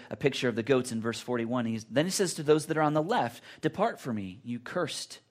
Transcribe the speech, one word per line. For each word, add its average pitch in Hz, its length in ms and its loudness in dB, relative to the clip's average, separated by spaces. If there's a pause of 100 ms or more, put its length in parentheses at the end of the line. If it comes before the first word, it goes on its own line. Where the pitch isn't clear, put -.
a - 60 -8
picture - 340 0
of 117 60 2
the 113 80 0
goats 123 300 2
in 113 80 -2
verse 113 180 -2
forty-one. 120 480 -2
He's, 113 240 -2
then 139 140 2
he 185 80 -2
says 185 220 0
to 160 100 -6
those 151 220 6
that 156 100 -2
are 156 60 4
on 151 120 4
the 156 80 4
left, 160 400 0 (180)
"Depart 196 380 0
from 123 160 -4
me, 95 300 -6
you 120 160 -6
cursed, - 580 -6 (120)